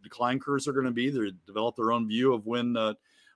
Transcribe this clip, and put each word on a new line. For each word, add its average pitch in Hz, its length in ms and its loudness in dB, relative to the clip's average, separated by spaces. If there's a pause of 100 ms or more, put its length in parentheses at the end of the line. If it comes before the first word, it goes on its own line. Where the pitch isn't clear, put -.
decline 123 380 -2
curves 139 260 -2
are 143 60 -2
gonna 131 200 0
be. 120 180 0
They 110 240 -2 (120)
develop 110 300 -2
their 113 160 2
own 117 160 2
view 123 260 4
of 107 120 -2
when, 120 320 0
uh, 110 160 2 (420)